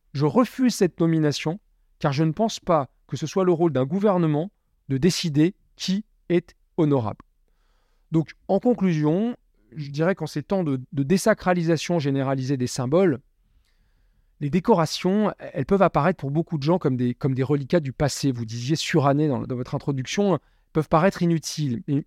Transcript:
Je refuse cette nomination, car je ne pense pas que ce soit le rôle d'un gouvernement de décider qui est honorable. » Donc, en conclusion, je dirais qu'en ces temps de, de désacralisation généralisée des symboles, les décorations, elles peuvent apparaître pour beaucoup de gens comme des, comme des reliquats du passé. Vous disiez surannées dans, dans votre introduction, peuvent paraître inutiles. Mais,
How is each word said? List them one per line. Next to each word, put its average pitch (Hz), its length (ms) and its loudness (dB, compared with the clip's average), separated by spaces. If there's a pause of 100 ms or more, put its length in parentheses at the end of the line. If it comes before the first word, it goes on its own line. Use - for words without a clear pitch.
(120)
Je 143 140 0
refuse 233 480 2
cette - 260 0
nomination, 160 580 0 (420)
car 147 120 0
je 151 120 0
ne 160 80 2
pense 214 280 -2
pas 156 300 0 (160)
que - 100 -8
ce 156 100 -6
soit 190 180 0
le 180 80 4
rôle 165 200 2
d'un 131 140 0
gouvernement 180 640 0 (400)
de 135 80 0
décider 165 560 2 (220)
qui 196 280 -4 (240)
est 175 260 -2 (220)
honorable. » 139 480 0 (880)
Donc, 160 220 0 (160)
en 196 100 0
conclusion, 190 760 0 (380)
je 143 160 -10
dirais 160 240 0
qu'en 156 120 -6
ces 147 160 -8
temps 190 220 -2
de, 135 180 -4 (100)
de 139 100 -2
désacralisation 175 960 0
généralisée 135 600 -2
des 123 80 -2
symboles, 143 540 0 (1200)
les 143 100 -4
décorations, 185 880 2
elles - 280 -6
peuvent 196 160 4
apparaître 165 360 2
pour 139 120 -6
beaucoup 160 280 -2
de 135 40 -6
gens 165 160 2
comme 131 180 0
des, 123 160 0
comme 135 220 -2
des 131 80 -2
reliquats 143 380 0
du 135 120 -6
passé. 143 380 -2
Vous 120 140 -6
disiez 120 320 -4
surannées 143 500 2
dans, 127 140 -2
dans 120 160 -6
votre 127 180 -8
introduction, 147 640 -2 (340)
peuvent 160 160 -2
paraître 170 340 2
inutiles. 151 680 -2
Mais, 147 180 -2